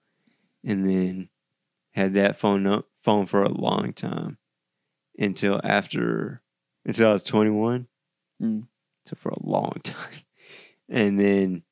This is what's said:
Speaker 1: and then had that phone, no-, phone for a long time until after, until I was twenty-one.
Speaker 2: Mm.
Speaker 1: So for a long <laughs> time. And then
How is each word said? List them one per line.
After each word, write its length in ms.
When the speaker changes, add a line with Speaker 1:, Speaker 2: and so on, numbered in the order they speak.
Speaker 1:
and 240
then 400
had 220
that 260
phone, 240
no-, 220
phone 220
for 180
a 80
long 400
time 460
until 440
after, 760
until 240
I 40
was 100
twenty-one. 640
Speaker 2:
Mm. 260
Speaker 1:
So 120
for 120
a 160
long 320
<laughs> 60
time. 300
And 320
then 520